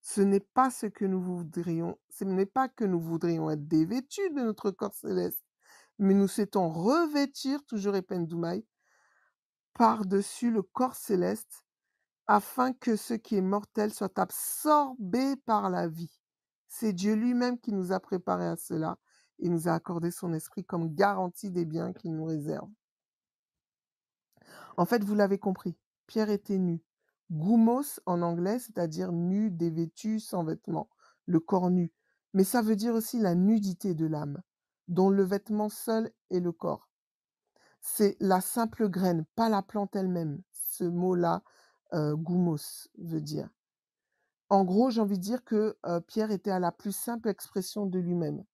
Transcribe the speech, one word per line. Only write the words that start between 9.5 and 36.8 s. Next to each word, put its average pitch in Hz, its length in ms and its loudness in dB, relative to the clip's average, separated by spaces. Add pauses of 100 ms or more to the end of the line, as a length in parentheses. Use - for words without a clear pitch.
par-dessus 220 800 2
le 220 120 2
corps - 320 -2
céleste, 190 680 -2 (640)
afin 247 460 2
que 233 240 0
ce - 160 -6
qui 220 240 -4
est 190 60 2
mortel 208 500 -2
soit - 260 -6
absorbé 262 1300 0
par 208 240 0
la 175 200 0
vie. 165 300 -10 (500)
C'est 214 260 -2
Dieu 202 200 0
lui-même 247 440 0
qui - 120 -6
nous 190 220 -2
a 185 80 0
préparés 180 460 -2
à 170 100 -2
cela 175 400 -4 (440)
et 175 100 0
nous 170 180 2
a 165 40 4
accordé 170 380 -2
son 175 220 -6
esprit 160 320 -8
comme 165 300 -4
garantie 190 560 0
des 175 160 -2
biens 165 260 -6
qu'il 165 240 -8
nous 156 80 -6
réserve. 156 460 -6 (2000)
En 175 80 4
fait, 220 180 2
vous 208 100 0
l'avez 196 240 4
compris, 185 380 -4 (300)
Pierre 214 240 -2
était 202 260 -2
nu. 175 260 0 (480)
Gumos 226 760 2
en 175 160 0
anglais, 175 360 0
c'est-à-dire 175 540 -4
nu, 185 380 0
dévêtu, 170 680 -2
sans 190 260 -4
vêtements, 160 440 -4 (380)
le 165 140 4
corps 180 300 2
nu. 180 220 2 (400)
Mais 190 120 6
ça 233 180 2
veut 220 140 2
dire 226 180 0
aussi 226 240 -2
la 190 160 4
nudité 190 600 2
de 160 120 0
l'âme, 151 340 -4 (480)
dont 180 220 6
le 196 140 6
vêtement 208 440 -2
seul 220 420 -2 (200)
est 180 100 0
le 175 120 -2
corps. - 360 -6 (960)